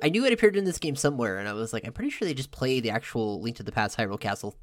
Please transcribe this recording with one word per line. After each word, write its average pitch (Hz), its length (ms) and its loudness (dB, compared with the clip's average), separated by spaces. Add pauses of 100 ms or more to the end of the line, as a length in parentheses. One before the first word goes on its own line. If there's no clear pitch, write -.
I 151 60 6
knew 226 180 4
it 247 60 6
appeared 208 240 6
in 196 80 2
this 175 140 0
game 147 180 -2
somewhere, 120 420 2
and 101 100 -4
I 104 40 -4
was 110 200 -4
like, 113 140 -4
"I'm 120 60 -10
pretty 277 180 -4
sure 220 160 -4
they 156 80 0
just 135 160 -6
play 131 300 0
the 113 100 0
actual 107 500 -2
Link 117 180 -4
to 117 40 -10
the 98 100 -8
Past 107 240 0
Hyrule 104 240 0
Castle 101 420 -4